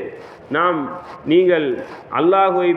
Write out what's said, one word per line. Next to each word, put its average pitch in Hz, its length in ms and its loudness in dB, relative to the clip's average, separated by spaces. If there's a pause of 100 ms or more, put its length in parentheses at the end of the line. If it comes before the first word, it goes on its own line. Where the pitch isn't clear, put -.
(480)
நாம், 165 300 0 (460)
நீங்கள் 165 420 4 (460)
அல்லாஹுவை 180 640 2